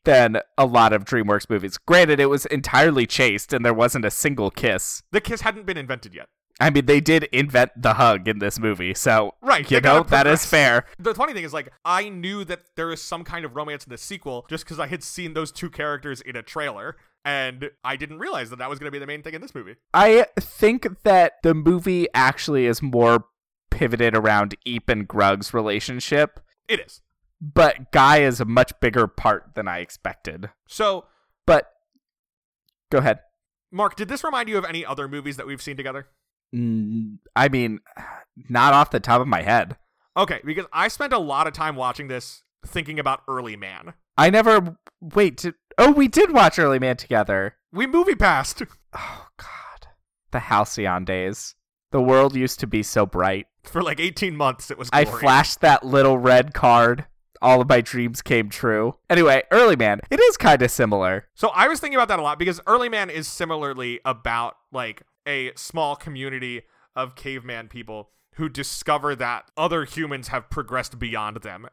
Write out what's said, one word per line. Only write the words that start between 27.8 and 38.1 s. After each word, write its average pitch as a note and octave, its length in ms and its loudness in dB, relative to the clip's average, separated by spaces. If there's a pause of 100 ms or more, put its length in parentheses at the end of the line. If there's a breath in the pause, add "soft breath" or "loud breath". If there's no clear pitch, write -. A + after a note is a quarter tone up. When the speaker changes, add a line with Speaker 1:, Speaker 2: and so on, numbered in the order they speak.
Speaker 1:
Guy D3 300 6
is C3 180 2
a B2 40 -4
much A#2+ 360 -4
bigger A#2 260 2
part - 480 -2
than G2+ 140 -8
I F2 100 -6
expected. F2+ 720 -14 (160)
Speaker 2:
So G3 380 -4 (420)
Speaker 1:
But, D#3+ 240 4 (1200)
go D3 80 2
ahead. C3 220 2 (500)
Speaker 2:
Mark, G3 240 -4
did G3+ 140 -10
this C4+ 160 -8
remind B3+ 240 -4
you G#3+ 100 -4
of F#3 60 -4
any E3 200 -10
other C#3 220 -10
movies C#3 300 -12
that C3+ 100 -14
we've C3+ 160 -14
seen C#3+ 140 -14
together? C3 320 -12 (460)
Speaker 1:
Mm, A2 640 -6 (180)
I C3 120 4
mean, A#2+ 320 -4 (680 loud breath)